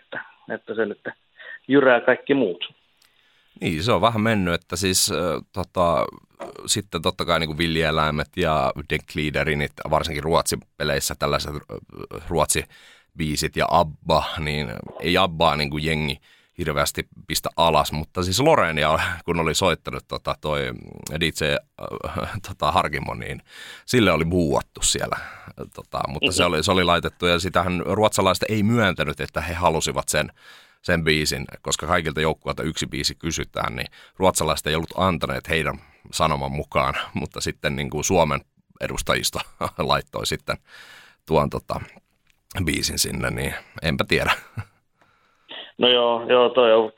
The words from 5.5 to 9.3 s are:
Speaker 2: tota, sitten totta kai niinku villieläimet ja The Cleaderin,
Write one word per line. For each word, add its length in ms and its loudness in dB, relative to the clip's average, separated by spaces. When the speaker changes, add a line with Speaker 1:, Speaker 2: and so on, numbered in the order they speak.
Speaker 2:
tota, 520 0
sitten 360 -4
totta 240 -2
kai 140 2
niinku 180 -2
villieläimet 680 0
ja 340 0
The 100 -2
Cleaderin, 540 -2